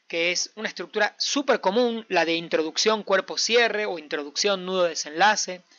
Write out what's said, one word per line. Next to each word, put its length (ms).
que 260
es 220
una 140
estructura 500
súper 440
común, 480
la 160
de 80
introducción, 680
cuerpo, 360
cierre, 480
o 120
introducción, 680
nudo, 180
desenlace. 800